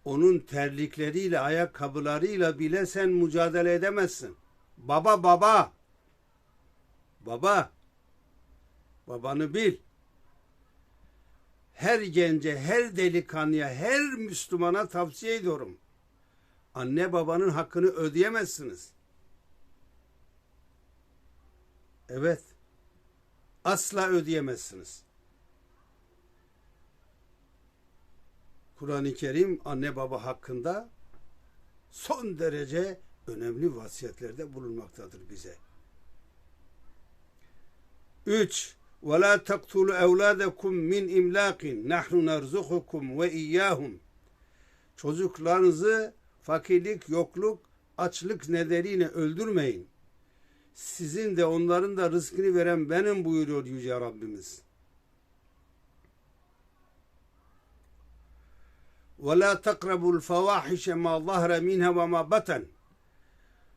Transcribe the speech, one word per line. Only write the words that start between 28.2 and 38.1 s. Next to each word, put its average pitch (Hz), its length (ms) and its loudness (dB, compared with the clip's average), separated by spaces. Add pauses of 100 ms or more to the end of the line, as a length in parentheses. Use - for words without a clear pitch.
Kur'an-ı 139 380 -4
Kerim 156 500 0
anne 139 320 -6
baba 127 280 -8
hakkında 135 680 -8 (1000)
son 208 480 -6
derece 160 640 -4 (260)
önemli 120 500 -4
vasiyetlerde 120 800 -14
bulunmaktadır 107 760 -14
bize. 92 260 -16 (2750)